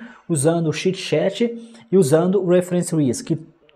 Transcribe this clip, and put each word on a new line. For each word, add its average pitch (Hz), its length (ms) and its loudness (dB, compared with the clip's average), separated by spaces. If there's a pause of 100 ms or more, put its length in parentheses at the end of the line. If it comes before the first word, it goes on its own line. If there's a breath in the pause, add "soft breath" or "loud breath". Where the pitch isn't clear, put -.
(300 loud breath)
usando 160 380 0
o 147 60 0
Chit 185 240 -2
Chat 185 460 -2 (480 loud breath)
e 185 60 4
usando 180 440 4
o 185 80 -2
Reference 175 460 0
List, 139 300 0
que 165 100 -2 (400)